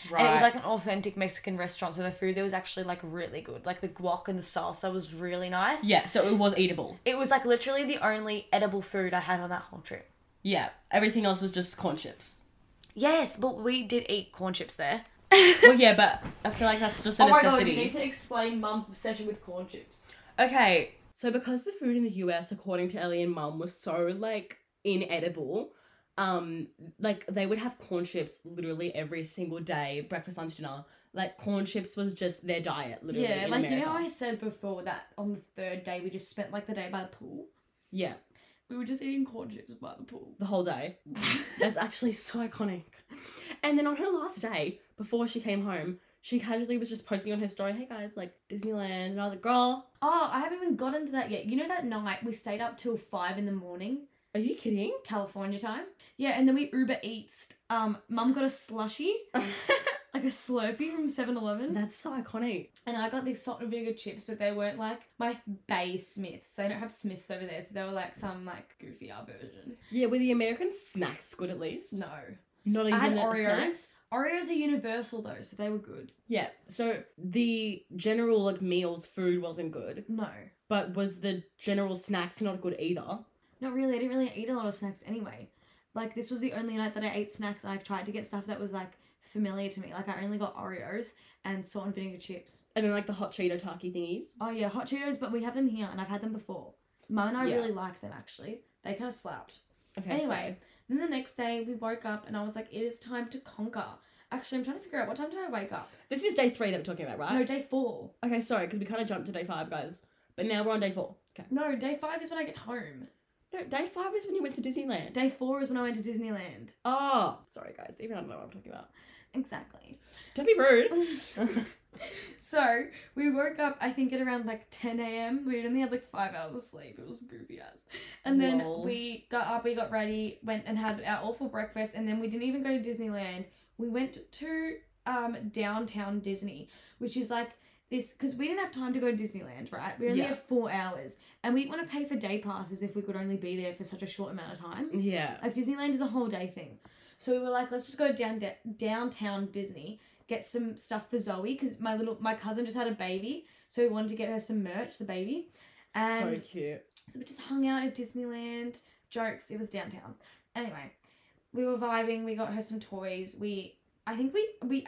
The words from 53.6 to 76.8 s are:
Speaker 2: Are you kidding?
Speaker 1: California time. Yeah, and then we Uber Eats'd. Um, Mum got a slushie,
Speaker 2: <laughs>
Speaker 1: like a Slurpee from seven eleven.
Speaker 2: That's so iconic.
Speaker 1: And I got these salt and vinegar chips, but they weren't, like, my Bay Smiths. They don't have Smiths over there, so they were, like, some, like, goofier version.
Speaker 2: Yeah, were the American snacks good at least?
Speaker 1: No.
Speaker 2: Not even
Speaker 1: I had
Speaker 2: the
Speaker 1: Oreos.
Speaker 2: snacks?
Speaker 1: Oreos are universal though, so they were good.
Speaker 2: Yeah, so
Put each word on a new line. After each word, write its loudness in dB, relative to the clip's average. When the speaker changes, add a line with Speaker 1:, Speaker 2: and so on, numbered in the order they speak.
Speaker 2:
Are 2
you 0
kidding? 0
Speaker 1:
California -4
time. -6
Yeah, 2
and 8
then 10
we 2
Uber 2
Eats'd. -10
Um, 2
Mum 4
got 2
a 4
slushie, -2
Speaker 2:
<laughs> -8
Speaker 1:
like 0
a 2
Slurpee 0
from 0
seven 0
eleven. -2
Speaker 2:
That's -2
so -6
iconic. -4
Speaker 1:
And -4
I 0
got -2
these -4
salt -8
and -4
vinegar -2
chips, -10
but -8
they 2
weren't, -2
like, -4
my -2
Bay 0
Smiths. -10
They -4
don't -4
have -8
Smiths -8
over -6
there, -8
so -16
they -4
were, -6
like, -6
some, -8
like, -14
goofier -14
version. -16
Speaker 2:
Yeah, 4
were 4
the 4
American 2
snacks -6
good -6
at -8
least? -8
Speaker 1:
No. -6
Speaker 2:
Not 4
even 4
Speaker 1:
I 6
had 4
Speaker 2:
the 4
Speaker 1:
Oreos. 2
Speaker 2:
snacks? 0
Speaker 1:
Oreos 0
are 0
universal 0
though, -10
so -14
they -4
were -2
good. -12
Speaker 2:
Yeah, 0
so -2